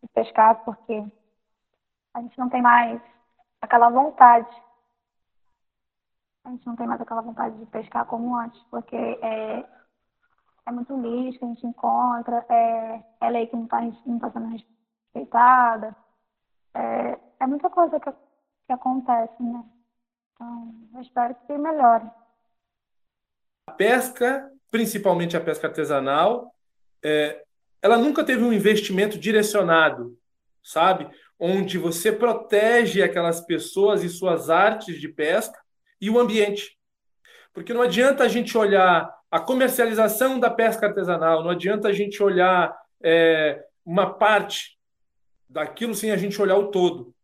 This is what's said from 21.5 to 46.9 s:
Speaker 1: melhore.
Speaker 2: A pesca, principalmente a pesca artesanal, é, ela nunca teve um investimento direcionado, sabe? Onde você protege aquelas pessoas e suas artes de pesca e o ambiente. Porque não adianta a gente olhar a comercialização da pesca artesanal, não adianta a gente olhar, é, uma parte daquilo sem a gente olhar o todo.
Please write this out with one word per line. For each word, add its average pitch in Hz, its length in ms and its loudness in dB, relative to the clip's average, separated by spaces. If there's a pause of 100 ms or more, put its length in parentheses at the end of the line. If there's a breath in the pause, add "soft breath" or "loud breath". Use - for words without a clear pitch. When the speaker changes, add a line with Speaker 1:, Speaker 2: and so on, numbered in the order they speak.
Speaker 1:
melhore. 269 500 2 (1600)
Speaker 2:
A - 40 -20
pesca, 254 800 0 (200)
principalmente 180 680 -2
a 160 40 -2
pesca 160 280 -4
artesanal, 151 840 -2 (480)
é, 151 400 -2 (400)
ela 226 160 4
nunca 294 260 0
teve 254 180 0
um 240 100 2
investimento 208 680 0
direcionado, 170 1000 0 (460)
sabe? 170 460 0 (300 soft breath)
Onde 180 400 -2
você 170 320 -2
protege 220 920 2
aquelas 170 380 0
pessoas 190 640 0
e 175 60 -4
suas 170 420 -4
artes 185 500 0
de 151 80 -12
pesca 170 500 -4 (420)
e 196 100 -4
o 226 80 2
ambiente. 208 580 0 (760 soft breath)
Porque 165 200 -12
não 240 100 0
adianta 254 420 2
a 233 40 4
gente 233 300 -2
olhar 185 540 4 (180)
a 165 100 0
comercialização 247 1000 0
da 233 120 2
pesca 220 360 0
artesanal, 165 560 0
não 170 80 -4
adianta 190 380 -2
a 202 40 2
gente 202 300 -2
olhar, 180 540 2 (240)
é, 160 640 2 (200)
uma 180 280 0
parte - 680 0 (680)
daquilo 160 460 -8
sem 214 160 -4
a 202 60 0
gente 196 240 -4
olhar 190 160 4
o 202 120 0
todo. 180 560 -2